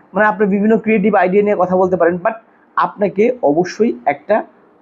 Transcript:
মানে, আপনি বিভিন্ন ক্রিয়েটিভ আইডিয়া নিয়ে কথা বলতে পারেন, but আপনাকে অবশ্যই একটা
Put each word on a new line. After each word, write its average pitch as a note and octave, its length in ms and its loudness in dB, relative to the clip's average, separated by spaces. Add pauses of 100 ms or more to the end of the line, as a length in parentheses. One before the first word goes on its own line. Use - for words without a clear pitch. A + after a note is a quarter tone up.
(140)
মানে, G#3 140 2
আপনি G#3 200 0
বিভিন্ন G#3 300 2
ক্রিয়েটিভ G#3+ 380 0
আইডিয়া F#3 280 2
নিয়ে G3+ 160 0
কথা F#3 160 0
বলতে F#3 220 2
পারেন, F3 200 2
but A3 160 -2 (420)
আপনাকে G3+ 680 -2
অবশ্যই F3+ 500 0 (120)
একটা G#3 380 -2 (380)